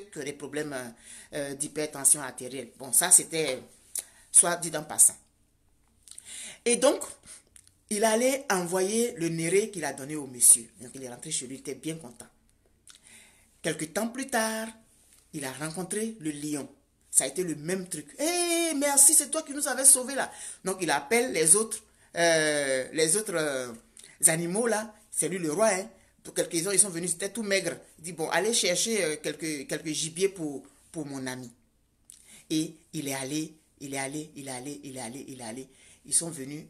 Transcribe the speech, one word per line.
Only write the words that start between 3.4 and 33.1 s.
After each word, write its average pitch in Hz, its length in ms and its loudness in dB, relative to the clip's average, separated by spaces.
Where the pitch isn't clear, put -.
soit 175 200 4
dit 165 200 -6
en 151 60 -4
passant. - 340 4
Et 240 120 4
donc, 302 240 4
il 208 160 0
allait 254 460 4
envoyer 185 640 2
le 165 140 0
néré 175 400 2
qu'il 165 140 -8
a 139 100 -4
donné 139 200 -8
au 147 120 -6
monsieur. 120 420 6
Donc, 123 140 -14
il 135 80 -12
est 127 60 -10
rentré 120 220 -12
chez 135 160 -6
lui, 131 100 -10
il - 40 -12
était 139 140 -8
bien 156 200 -6
content. - 320 -16
Quelque - 240 -2
temps 220 220 -2
plus 269 180 -8
tard, 220 420 -2
il 147 120 -8
a 131 80 -6
rencontré 185 680 -6
le 156 120 -4
lion. 143 360 -6
Ça - 140 4
a 131 40 -2
été 180 160 -4
le 160 100 -4
même 180 340 -6
truc. « 151 300 -12
Hey, 339 580 0
merci, 285 380 6
c'est 285 160 4
toi 311 120 -2
qui 277 120 -10
nous 294 140 -4
avais 262 180 4
sauvés 254 280 6
là. » 233 160 -4
Donc, 190 180 -2
il 156 80 0
appelle 226 420 2
les 160 240 6
autres, 220 260 -2
euh, 151 760 4
les 160 240 4
autres, 214 180 -2
euh, 135 380 -2
animaux 170 400 2
là. 220 280 -2
C'est 160 200 0
lui 190 80 -4
le 160 120 0
roi, 208 220 4
hein. 190 160 -2
Pour - 120 -14
quelques-uns, 170 380 0
ils 185 80 4
sont 202 100 4
venus, 170 220 -4
c'était 196 180 -4
tout 233 120 -6
maigre. 196 320 0
Il 160 60 -18
dit, « 170 80 -10
Bon, 160 160 -4
allez 202 240 2
chercher, 190 500 2
euh, 156 200 0
quelques, 151 440 -6
quelques 156 260 -4
gibiers 160 360 -2
pour, 151 340 -6
pour 151 140 -8
mon 135 200 -8
ami. » 127 240 -8
Et 160 260 -2
il 143 160 -6
est 139 60 -4